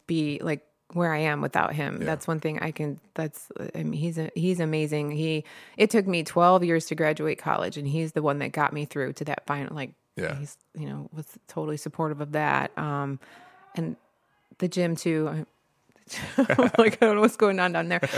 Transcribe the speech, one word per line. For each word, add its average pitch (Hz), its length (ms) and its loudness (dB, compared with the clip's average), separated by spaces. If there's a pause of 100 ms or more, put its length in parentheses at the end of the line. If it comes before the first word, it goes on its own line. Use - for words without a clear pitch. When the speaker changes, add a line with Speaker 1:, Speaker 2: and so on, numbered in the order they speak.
Speaker 1:
be, 151 380 -2
like, 156 200 -4 (300)
where 170 180 2
I 156 100 0
am 147 200 0
without 143 320 0
him. 147 260 -4
Speaker 2:
Yeah. 160 60 -4
Speaker 1:
That's 160 220 -4
one 160 120 0
thing 151 200 -4
I - 100 -4
can, 151 300 -6 (160)
that's, 160 320 -8 (260)
I 165 80 -6
mean, 156 120 -4
he's 160 260 -4
a, 156 160 -4
he's 175 240 0
amazing. 151 500 0
He, 156 340 -2 (320)
it 214 140 6
took 214 160 4
me 175 180 0
twelve 175 400 6
years 165 220 2
to 160 100 -6
graduate 156 440 0
college, - 380 -2
and 143 100 -4
he's 160 240 -2
the 160 100 -2
one 143 180 2
that 143 120 -4
got 151 220 0
me 147 120 -4
through 143 280 -4
to - 120 -8
that - 220 -6
final, 143 280 -6
like, 139 180 -8 (220)
Speaker 2:
Yeah. - 200 -4
Speaker 1:
he's, 143 200 -12 (220)
you 151 100 -8
know, 143 240 -10
was 156 140 -12 (220)
totally 151 300 -6
supportive 151 440 -4
of 147 120 -10
that. 143 440 0
Um, 143 420 -2 (540)
and 165 220 -6 (640)
the 180 100 0
gym 170 260 0
too. 156 500 0 (920)
I, 269 100 6
<laughs> - 300 6
like, 226 240 6
I 240 60 8
don't 214 80 6
know 208 60 4
what's 220 140 6
going 196 240 4
on 180 140 2
down 165 160 0
there. 175 100 2 (180)